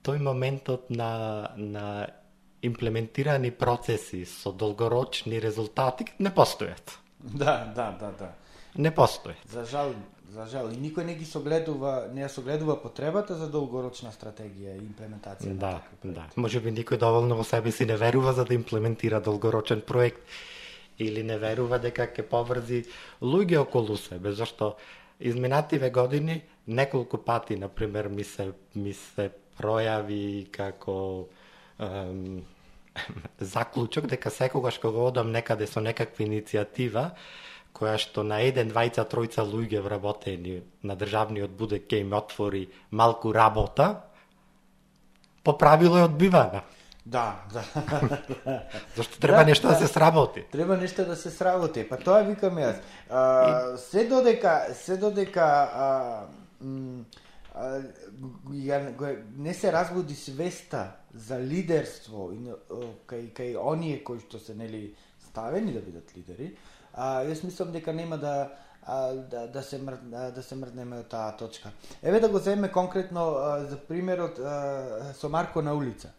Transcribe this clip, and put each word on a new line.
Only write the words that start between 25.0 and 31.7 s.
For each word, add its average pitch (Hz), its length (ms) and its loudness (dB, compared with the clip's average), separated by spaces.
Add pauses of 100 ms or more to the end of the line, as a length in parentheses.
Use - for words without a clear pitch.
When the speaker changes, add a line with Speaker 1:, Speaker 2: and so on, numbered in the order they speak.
Speaker 1:
изминативе 131 680 0
години 147 520 0 (240)
неколку 120 520 0
пати, 113 380 -2
например, 101 520 -4
ми 101 160 -4
се, 95 280 -8 (220)
ми 101 180 -4
се - 380 -6 (280)
пројави 104 920 -2
како, 95 760 -6 (520)